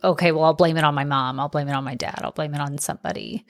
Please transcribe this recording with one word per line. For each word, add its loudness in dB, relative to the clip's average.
"Okay, 4
well, 2
I'll 6
blame 4
it 2
on 4
my 0
mom. 0
I'll -2
blame -2
it -2
on -2
my -6
dad. -6
I'll -4
blame -4
it -4
on -4
somebody." -8